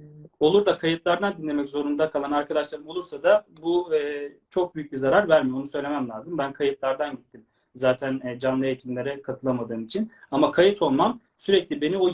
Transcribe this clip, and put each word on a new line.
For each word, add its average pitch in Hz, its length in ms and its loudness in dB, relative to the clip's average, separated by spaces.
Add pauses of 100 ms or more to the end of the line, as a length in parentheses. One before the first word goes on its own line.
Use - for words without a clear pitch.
(400)
olur 196 260 6
da 170 120 2
kayıtlardan 175 600 0
dinlemek 147 300 -4
zorunda 147 420 0
kalan 143 220 -4
arkadaşlarım 147 560 -2
olursa 160 340 -10
da 208 240 4 (160)
bu, 170 320 0
e, 143 380 -4 (180)
çok 180 240 -2
büyük 151 180 -10
bir 135 60 -6
zarar 139 300 4
vermiyor. 135 300 4
Onu 139 100 -6
söylemem 143 400 -4
lazım. 117 300 -10
Ben 139 140 -2
kayıtlardan 139 640 -2
gittim. - 280 -20 (300)
Zaten, 131 500 0
e, 123 140 -6
canlı 131 280 0
eğitimlere 131 560 -4
katılamadığım 117 600 -4
için. 214 280 -4 (180)
Ama 143 200 4
kayıt 190 320 4
olmam 175 380 2 (160)
sürekli 180 440 0
beni 160 160 0
o 185 180 2